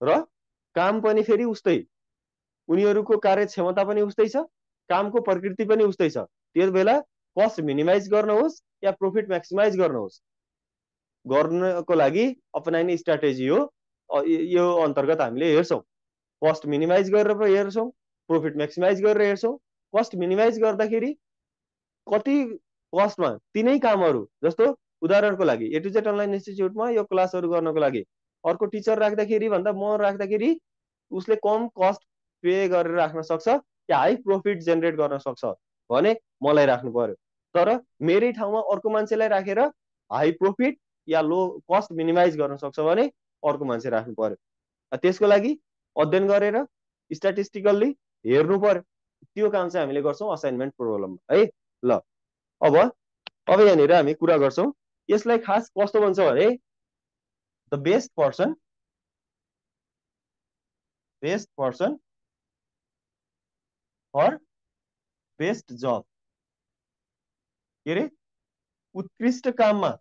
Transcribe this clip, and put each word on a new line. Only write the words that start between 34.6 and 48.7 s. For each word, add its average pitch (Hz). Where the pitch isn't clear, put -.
जेनेरेट 165
गर्न 143
सक्छ 131
भने 180
मलाई 147
राख्नु 123
पर्यो। 113
तर 202
मेरै 202
ठाउँमा 214
अर्को 202
मान्छेलाई 214
राखेर 196
हाई 151
प्रफिट 202
या 160
लो 160
कस्ट 208
मिनिमाइज 165
गर्न 139
सक्छ 139
भने 180
अर्को 147
मान्छे 117
राख्नु 113
पर्यो। 107
अ, -
त्यसको 185
लागि 208
अध्ययन 170
गरेर 208
स्ट्याटिस्टिकल्ली 196
हेर्नु 156
पर्यो। 190